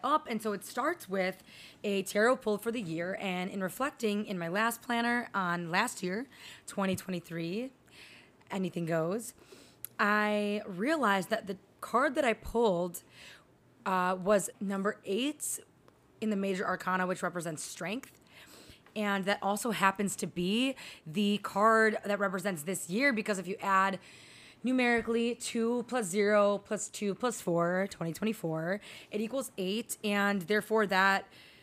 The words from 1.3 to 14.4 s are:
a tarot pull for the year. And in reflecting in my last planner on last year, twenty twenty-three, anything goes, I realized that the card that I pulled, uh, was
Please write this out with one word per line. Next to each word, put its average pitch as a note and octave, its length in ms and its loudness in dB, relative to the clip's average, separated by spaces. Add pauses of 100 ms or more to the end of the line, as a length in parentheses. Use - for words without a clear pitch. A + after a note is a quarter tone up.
a G3 200 0
tarot A3 340 4
pull G#3+ 220 -2
for A#3 120 -4
the A#3+ 100 -4
year. E3+ 400 -4
And F#3 300 -4
in G3 100 -6
reflecting G#3 640 -2
in G3+ 140 -4
my E3+ 100 -4
last A3 340 0
planner A#3+ 520 0
on F3 360 -2
last G3+ 320 -2
year, G3+ 260 -4 (380)
twenty F#3+ 280 0
twenty-three, F3+ 760 -6 (800)
anything F3+ 360 -2
goes, E3+ 480 -2 (640)
I G#3 680 2
realized G3+ 640 2
that G3 180 -2
the F#3+ 80 -6 (240)
card C4 340 2
that D4 100 2
I A3+ 100 4
pulled, F3+ 680 0 (840)
uh, F#3 380 2
was G3 260 4 (120)